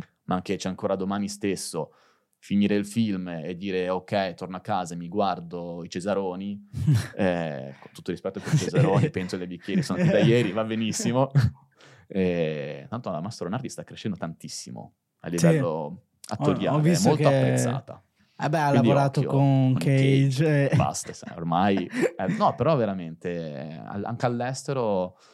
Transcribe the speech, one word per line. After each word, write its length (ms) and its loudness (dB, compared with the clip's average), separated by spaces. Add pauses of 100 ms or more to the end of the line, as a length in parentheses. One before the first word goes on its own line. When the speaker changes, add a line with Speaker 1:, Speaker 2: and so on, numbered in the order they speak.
(240)
Speaker 1:
Ma 120 -2
anche 200 -4
C'è 120 -6
ancora 260 -2
domani 340 -2
stesso, 640 -6 (440)
finire 380 2
il 100 0
film 420 -2
e 280 -8
dire: 320 -2
"Ok, 460 -2
torno 220 -10
a 40 -10
casa 340 -4
e 40 -8
mi 100 -10
guardo 760 -4
i 40 -14
Cesaroni", 840 -4
Speaker 2:
<laughs> 440 0
Speaker 1:
eh, 640 -2
con 120 -20
tutto 200 -10
rispetto 280 -6
per 120 -4
Speaker 2:
Sì. 120 2
Speaker 1:
Cesaroni, 460 2
penso 280 -6
che 60 -6
i 40 -10
bicchieri 340 -2
sono 160 -4
qui 120 4
da 80 4
Speaker 2:
<laughs> 20 6
Speaker 1:
ieri, 320 4
va 120 0
benissimo. 640 0 (760)
Eh, 800 -2
tanto 220 -6
la 100 -6
Mastro 280 -8
Nardi 200 -6
sta 160 -14
crescendo 320 -8
tantissimo 800 -12 (260)
a 80 -12
Speaker 2:
Sì. 160 0
Speaker 1:
livello 240 4
Speaker 2:
Ho, 340 -6 (260)
Speaker 1:
attoriale, 480 0
Speaker 2:
ho 40 2
visto 280 4
Speaker 1:
è 20 6
molto 180 4
Speaker 2:
che 80 4
Speaker 1:
apprezzata. 640 0 (400)
Speaker 2:
Eh 60 -2
beh, 100 0
ha 120 2
Speaker 1:
Quindi 180 6
Speaker 2:
lavorato 320 4
Speaker 1:
occhio 100 0
Speaker 2:
con 420 6
Speaker 1:
con 40 4
Cage. 460 4
Speaker 2:
Cage 480 2
e 60 2
Speaker 1:
Basta, 360 0
sai, 240 -14
ormai, 500 2
Speaker 2:
<laughs> 300 -2
Speaker 1:
eh, 100 -2 (100)
no, 180 2
però 220 2
veramente, 540 -2
eh, 460 -8
al-, 280 -8
anche 220 -4
all'estero 920 -2 (180)